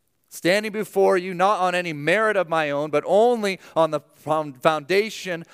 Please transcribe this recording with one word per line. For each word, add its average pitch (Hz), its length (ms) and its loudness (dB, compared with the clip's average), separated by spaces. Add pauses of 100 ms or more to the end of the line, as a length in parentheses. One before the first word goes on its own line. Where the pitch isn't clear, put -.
(280)
standing 208 420 -2
before 196 460 0
you, 185 160 -4
not 185 280 2
on 180 140 0
any 175 180 -4
merit 190 440 0
of 180 120 0
my 160 220 0
own, 147 200 -4
but 147 160 2
only 208 520 2 (160)
on 160 160 4
the 151 100 -4 (160)
found-, 151 440 -4
foundation 165 920 -2